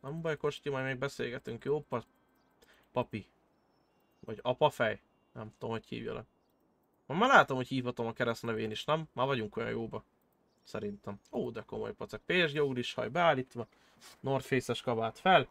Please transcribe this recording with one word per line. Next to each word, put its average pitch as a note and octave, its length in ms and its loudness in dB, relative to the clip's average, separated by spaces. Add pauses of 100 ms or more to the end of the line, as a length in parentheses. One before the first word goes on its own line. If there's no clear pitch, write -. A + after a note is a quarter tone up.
Nem D#3+ 200 -8
baj, D#3+ 160 -2
Kostyi, D3 320 -2
majd C3 160 -2
még C3 120 -2
beszélgetünk, B2 640 -6
jó? C#3+ 180 0
Pa-, A#2+ 240 -4 (880)
papi. A2 360 -4 (920)
Vagy A2 220 -10
apafej. B2 600 2 (320)
Nem A2 240 -12
tudom, A#2 120 -6
hogy A2+ 160 -4
hívja A2+ 280 -8
le. B2 120 -8 (800)
Ma C#3+ 120 -4
már A#3+ 120 4
látom, D3 280 8
hogy B2+ 100 -2
hívhatom B2 380 -2
a A2+ 80 -4
keresztnevén A2+ 580 -2
is, G#2+ 140 -8
nem? D#3+ 180 0 (100)
Már B2 120 0
vagyunk A#2 320 -2
olyan A2+ 120 -4
jóba. A2+ 340 -6 (600)
Szerintem. G#2 560 -8 (120)
Ó, C3+ 180 -4
de A2+ 120 -10
komoly A2 320 -8
pacek. - 320 -10
Pézs, E3+ 280 2
joglis, C3+ 400 0
haj A#2 160 -4
beállítva. C3+ 580 2 (520)
North C3+ 260 0
Face-es B2 360 0
kabát A2+ 380 -2
fel. E3+ 320 6